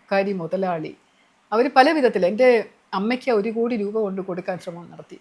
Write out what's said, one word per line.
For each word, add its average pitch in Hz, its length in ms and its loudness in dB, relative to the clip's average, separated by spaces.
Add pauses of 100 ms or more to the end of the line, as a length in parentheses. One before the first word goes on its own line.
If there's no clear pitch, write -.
കാരി 196 240 0
മുതലാളി, 180 600 -4 (600)
അവർ 247 240 2
പല 269 160 8
വിധത്തിൽ 240 340 2
എൻ്റെ 214 220 4 (460)
അമ്മയ്ക്ക് 233 360 -2
ഒരു 220 200 0
കോടി 233 260 -2
രൂപ 202 220 -4
കൊണ്ട് 196 240 -4
കൊടുക്കാൻ 180 360 -8
ശ്രമം 170 320 -14
നടത്തി. 156 300 -20